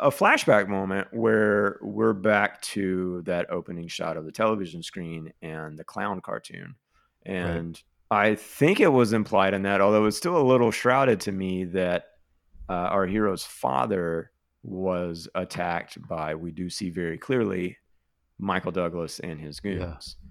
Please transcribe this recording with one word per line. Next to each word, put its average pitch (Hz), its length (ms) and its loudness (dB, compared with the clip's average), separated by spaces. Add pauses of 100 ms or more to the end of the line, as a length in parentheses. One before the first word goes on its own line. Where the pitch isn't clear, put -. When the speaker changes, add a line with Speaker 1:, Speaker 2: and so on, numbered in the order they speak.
Speaker 1:
a 143 40 4
flashback 139 580 4
moment 98 440 -2
where 107 680 2
we're 107 320 0
back 101 480 2
to 92 640 -2
that 87 240 -2
opening 87 380 -6
shot 82 280 -6
of 80 80 -8
the 80 80 -12
television 98 500 -2
screen 82 500 -10 (100)
and 78 360 -10
the 78 60 -14
clown 101 380 -6
cartoon. - 520 -12 (520)
Speaker 2:
Right. 95 100 -6
Speaker 1:
And 85 460 -6 (280)
I 104 260 4
think - 440 2
it 196 100 8
was 120 220 6
implied 101 400 2
in 98 120 0
that, 98 180 2
although 107 240 6
it's 104 100 2
still 175 220 0
a 151 40 6
little 127 280 6
shrouded 123 520 4
to 101 100 -4
me, 92 320 -2
that, 90 420 -2 (640)
uh, - 20 -6
our 90 340 0
hero's 101 380 0
father 101 880 -2 (320)
was 90 720 -4
attacked 87 640 -4 (100)
by, 80 280 -4
we 85 160 -8
do 90 180 -8
see 92 180 -6
very 85 300 -4
clearly, 98 580 -2 (640)
Michael 92 340 -2
Douglas 85 480 -2
and 80 200 -10
his 76 220 -14
Speaker 2:
Yeah. 101 120 -4
Speaker 1:
goons. 87 420 -8 (140)